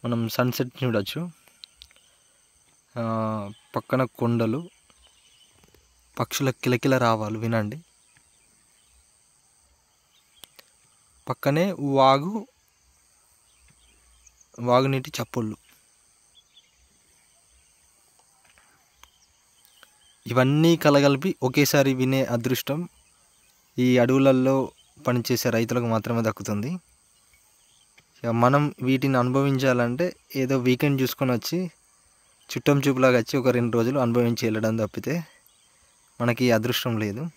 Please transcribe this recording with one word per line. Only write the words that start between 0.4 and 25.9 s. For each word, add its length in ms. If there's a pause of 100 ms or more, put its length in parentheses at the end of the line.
చూడొచ్చు. 460 (1700)
ఆ, 520 (260)
పక్కన 280
కొండలు, 640 (1500)
పక్షుల 320
కిలకిల 480
రావాలు 400
వినండి. 460 (3500)
పక్కనే 440
వాగు, 760 (2250)
వాగునీటి 520 (100)
చప్పుళ్ళు. 340 (4000)
ఇవన్నీ 500
కలగలిపి 680
ఒకేసారి 520
వినే 300
అదృష్టం 640 (880)
ఈ 200
అడవులలో 720 (340)
పనిచేసే 440
రైతులకు 340
మాత్రమే 380